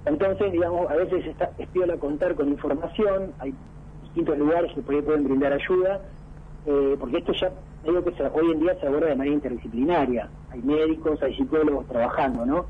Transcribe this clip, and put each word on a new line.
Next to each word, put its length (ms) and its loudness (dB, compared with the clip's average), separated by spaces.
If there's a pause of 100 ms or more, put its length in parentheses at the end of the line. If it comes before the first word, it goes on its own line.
entonces, 460 2
digamos, 380 0
a 60 0
veces 300 0
está, 320 -4
es 100 -8
piola 300 0
contar 380 -2
con 140 0
información, 880 0
hay 140 -8 (500)
distintos 340 -2
lugares 360 2
que 80 -4
por 140 -2
ahí 60 2
pueden 240 2
brindar 280 2
ayuda, 480 2 (640)
eh, 340 4
porque 180 -2
esto 160 -2
ya, 180 0 (320)
digo 200 2
que 100 0
se, 100 -2
hoy 300 2
en 80 0
día 180 2
se 80 -2
aborda 200 2
de 80 2
manera 200 0
interdisciplinaria. 920 0 (220)
Hay 100 -10
médicos, 600 2
hay 140 0
psicólogos 520 2
trabajando, 580 0
¿no? 240 0